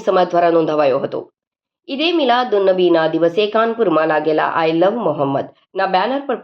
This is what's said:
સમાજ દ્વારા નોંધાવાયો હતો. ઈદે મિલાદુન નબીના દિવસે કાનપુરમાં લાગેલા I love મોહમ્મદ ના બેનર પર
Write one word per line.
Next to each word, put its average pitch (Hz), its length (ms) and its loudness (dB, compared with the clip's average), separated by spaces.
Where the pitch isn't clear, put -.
સમાજ 185 240 2
દ્વારા 170 240 2
નોંધાવાયો 151 480 2
હતો. 135 180 -6
ઈદે 277 200 -2
મિલાદુન 233 500 0
નબીના 170 420 2
દિવસે 170 320 0
કાનપુરમાં 220 560 0
લાગેલા 156 340 0
I 160 160 0
love 196 180 2
મોહમ્મદ 139 420 -2
ના 190 160 -2
બેનર 240 320 -2
પર 240 160 -4